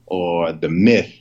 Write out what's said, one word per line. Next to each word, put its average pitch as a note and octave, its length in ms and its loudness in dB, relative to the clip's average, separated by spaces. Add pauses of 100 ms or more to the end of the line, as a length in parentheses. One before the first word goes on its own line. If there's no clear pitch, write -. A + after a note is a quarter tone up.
or F2 460 -2
the D#2+ 160 -6
myth F#2+ 520 2